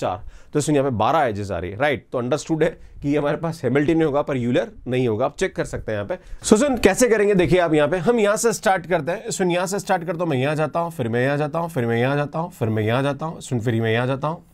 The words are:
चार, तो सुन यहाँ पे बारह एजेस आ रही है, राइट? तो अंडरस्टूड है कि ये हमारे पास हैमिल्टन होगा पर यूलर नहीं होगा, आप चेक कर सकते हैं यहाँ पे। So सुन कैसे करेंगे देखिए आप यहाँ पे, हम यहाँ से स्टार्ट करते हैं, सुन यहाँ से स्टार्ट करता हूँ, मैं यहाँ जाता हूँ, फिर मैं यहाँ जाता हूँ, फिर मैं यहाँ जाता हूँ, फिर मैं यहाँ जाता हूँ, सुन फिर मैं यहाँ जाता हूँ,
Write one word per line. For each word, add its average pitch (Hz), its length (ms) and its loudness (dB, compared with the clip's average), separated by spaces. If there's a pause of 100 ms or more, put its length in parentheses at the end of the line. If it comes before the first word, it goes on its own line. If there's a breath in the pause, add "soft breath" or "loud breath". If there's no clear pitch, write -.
चार, 92 220 -4 (300 soft breath)
तो 147 80 2
सुन 151 140 2
यहाँ 139 140 4
पे 123 80 -2
बारह 139 260 2
एजेस 101 280 -2
आ 87 80 -4
रही 90 120 -6
है, 98 60 -10
राइट? 135 340 0
तो 135 60 -2
अंडरस्टूड 151 460 -2
है - 60 2 (320 soft breath)
कि 143 80 -2
ये 143 80 2
हमारे 143 200 0
पास 165 260 -6
हैमिल्टन 147 400 2
होगा 143 180 2
पर 143 160 -2
यूलर 127 320 0 (180)
नहीं 127 200 0
होगा, 110 180 0
आप 143 120 -4
चेक 190 180 -2
कर 160 100 -2
सकते - 260 -8
हैं 107 80 -2
यहाँ 202 80 -6
पे। 180 100 -6 (260 soft breath)
So 214 160 4
सुन 269 180 2
कैसे 208 320 4
करेंगे 208 260 4
देखिए 180 240 4
आप 170 140 2
यहाँ 147 160 4
पे, 180 100 0
हम 233 200 2
यहाँ 208 180 2
से 226 160 2
स्टार्ट 190 340 0
करते 165 240 0
हैं, 220 200 -6
सुन 180 200 0
यहाँ 180 160 0
से 196 120 -4
स्टार्ट 185 240 -2
करता 170 200 -4
हूँ, 165 60 -2
मैं 135 80 0
यहाँ 143 180 0
जाता 156 240 -2
हूँ, 170 120 -4
फिर 120 180 -4
मैं 120 140 0
यहाँ 143 140 0
जाता 151 220 -2
हूँ, 170 100 -4
फिर 127 160 -2
मैं 117 120 0
यहाँ 131 200 2
जाता 147 220 -4
हूँ, 175 120 -6
फिर 113 180 -2
मैं 110 140 0
यहाँ 120 200 0
जाता 143 220 -4
हूँ, 160 160 -10
सुन 123 180 -4
फिर 113 220 0
मैं 113 120 2
यहाँ 123 140 0
जाता 139 200 -2
हूँ, 170 160 -8 (100)